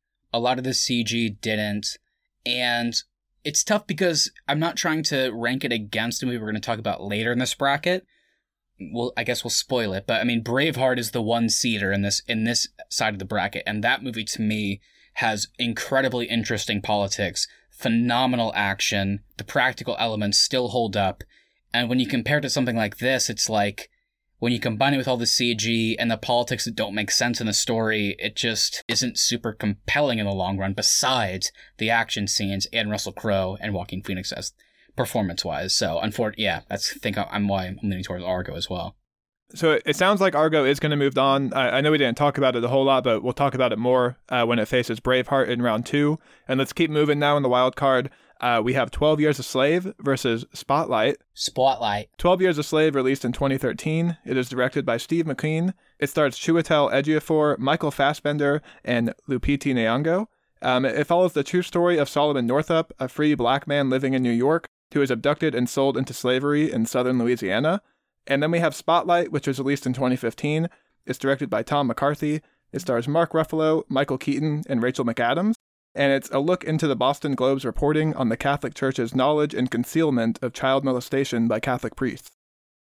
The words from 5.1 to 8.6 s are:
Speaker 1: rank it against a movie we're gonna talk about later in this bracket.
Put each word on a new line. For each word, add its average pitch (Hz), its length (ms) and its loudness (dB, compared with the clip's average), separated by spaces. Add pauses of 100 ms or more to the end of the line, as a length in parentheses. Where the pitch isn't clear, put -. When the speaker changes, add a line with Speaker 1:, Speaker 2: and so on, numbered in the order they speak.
Speaker 1:
rank 120 340 -4
it 123 80 0
against 110 500 -4
a 131 40 -2
movie 123 100 -2
we're 107 120 -6
gonna 107 120 -4
talk 110 180 -4
about 110 240 -4
later 107 300 -2
in 120 60 0
this 127 160 0
bracket. 151 520 0 (880)